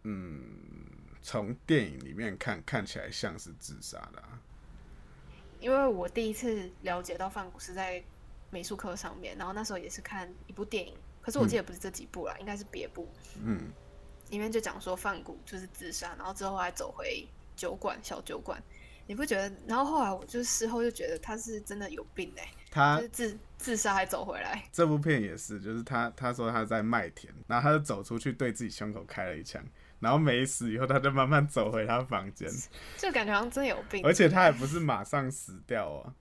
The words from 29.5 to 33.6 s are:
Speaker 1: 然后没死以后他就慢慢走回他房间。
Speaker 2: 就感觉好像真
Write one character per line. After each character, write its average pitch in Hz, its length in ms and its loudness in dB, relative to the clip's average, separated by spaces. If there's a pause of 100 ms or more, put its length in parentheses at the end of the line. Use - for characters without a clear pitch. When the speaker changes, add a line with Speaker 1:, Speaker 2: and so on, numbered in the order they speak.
Speaker 1:
然 113 100 4
后 131 80 10
没 131 280 8
死 120 260 0
以 110 60 0
后 131 100 2
他 135 100 6
就 139 140 6
慢 135 160 6
慢 147 180 8
走 113 240 4
回 110 160 2
他 117 160 4
房 104 320 -2
间。 - 160 -6 (480)
Speaker 2:
就 392 140 0
感 226 160 2
觉 208 60 2
好 202 80 6
像 240 100 -2
真 277 140 0